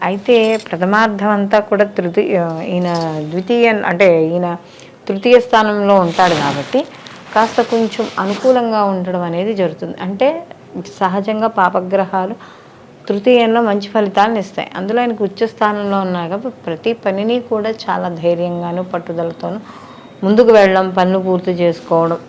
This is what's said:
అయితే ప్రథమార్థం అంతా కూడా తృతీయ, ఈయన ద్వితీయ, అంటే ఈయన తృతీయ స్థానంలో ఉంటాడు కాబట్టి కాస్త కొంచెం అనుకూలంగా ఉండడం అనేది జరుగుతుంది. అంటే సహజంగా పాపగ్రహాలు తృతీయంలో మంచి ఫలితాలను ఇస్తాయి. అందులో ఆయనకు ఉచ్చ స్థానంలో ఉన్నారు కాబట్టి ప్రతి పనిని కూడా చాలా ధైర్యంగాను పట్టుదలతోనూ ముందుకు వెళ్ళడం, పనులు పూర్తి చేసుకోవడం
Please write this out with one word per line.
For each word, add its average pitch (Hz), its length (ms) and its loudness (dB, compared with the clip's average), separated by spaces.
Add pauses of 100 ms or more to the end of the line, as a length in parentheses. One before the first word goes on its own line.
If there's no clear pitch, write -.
అయితే 220 540 2
ప్రథమార్థం 202 720 0
అంతా 202 300 2
కూడా 208 240 0
తృతీయ, 175 840 -2
ఈయన 170 540 -2 (100)
ద్వితీయ, 226 400 2
అంటే 180 580 4
ఈయన 175 300 -2 (500)
తృతీయ 233 320 4
స్థానంలో 208 560 2
ఉంటాడు 180 380 4
కాబట్టి 143 520 -2 (500)
కాస్త 226 260 2
కొంచెం 226 460 -2 (120)
అనుకూలంగా 220 640 2
ఉండడం 185 380 -2
అనేది 175 320 -2
జరుగుతుంది. 170 480 -4
అంటే 254 420 -2 (560)
సహజంగా 202 480 -2
పాపగ్రహాలు 190 1120 -2 (500)
తృతీయంలో 226 520 2
మంచి 202 260 0
ఫలితాలను 208 520 0
ఇస్తాయి. - 360 -8
అందులో 214 260 -2
ఆయనకు 220 220 -2
ఉచ్చ 196 240 -2
స్థానంలో 208 540 -2
ఉన్నారు 180 280 -4
కాబట్టి 226 360 -8
ప్రతి 165 280 -4
పనిని 214 460 -2
కూడా 220 300 -4
చాలా 185 400 -4
ధైర్యంగాను 175 760 -2
పట్టుదలతోనూ 175 760 -6 (640)
ముందుకు 220 280 6
వెళ్ళడం, 190 380 6
పనులు 185 300 2
పూర్తి 185 320 -2
చేసుకోవడం 170 680 0 (120)